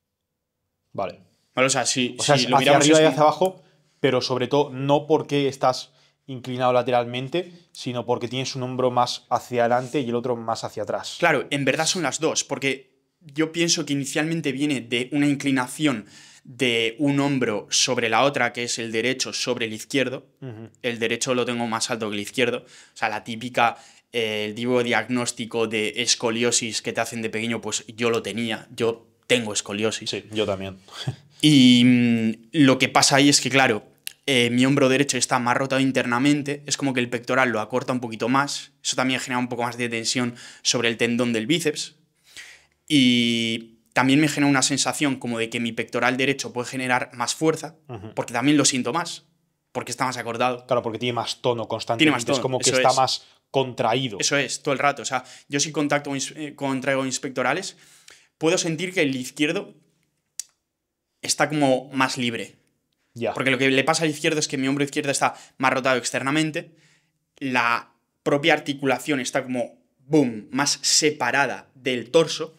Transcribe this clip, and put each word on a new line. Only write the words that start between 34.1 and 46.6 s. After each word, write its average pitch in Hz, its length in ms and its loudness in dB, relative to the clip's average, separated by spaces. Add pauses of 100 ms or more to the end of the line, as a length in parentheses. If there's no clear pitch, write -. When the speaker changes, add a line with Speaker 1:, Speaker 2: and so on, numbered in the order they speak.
Speaker 2:
eh, 120 240 2
mi 123 160 4
hombro 135 220 4
derecho 131 280 2
está 127 220 0
más 120 180 0
rotado 131 240 0
internamente, 135 840 0
es 143 100 -4
como 135 160 -2
que 127 60 -2
el 123 100 0
pectoral 123 420 2
lo 107 100 0
acorta 123 320 -2
un 127 80 -2
poquito 113 280 -4
más, 139 440 0 (100)
eso - 140 -4
también 131 240 0
genera 127 180 -4
un 123 100 -2
poco 120 140 -6
más 120 160 -6
de 120 100 -2
tensión 117 460 -4 (280)
sobre 117 260 0
el 117 80 0
tendón 120 360 2
del 110 140 -2
bíceps, 151 480 -2 (920)
y 117 920 2 (140)
también 135 280 4
me 156 60 4
genera 143 240 2
una 135 120 4
sensación 135 540 0
como 120 220 -6
de 113 100 -2
que 120 120 -4
mi 117 100 -4
pectoral 120 460 -2
derecho 131 360 -2
puede 120 160 -6